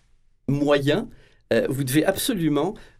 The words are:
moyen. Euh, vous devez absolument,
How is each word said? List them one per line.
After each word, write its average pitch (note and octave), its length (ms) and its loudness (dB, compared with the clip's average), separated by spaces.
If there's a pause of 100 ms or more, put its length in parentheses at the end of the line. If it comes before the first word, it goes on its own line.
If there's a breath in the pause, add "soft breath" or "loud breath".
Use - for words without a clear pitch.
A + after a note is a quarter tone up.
(480 loud breath)
moyen. C#3+ 600 2 (440 soft breath)
Euh, A2+ 160 2
vous C3+ 160 -4
devez C3+ 200 0
absolument, E3+ 680 -2 (260 loud breath)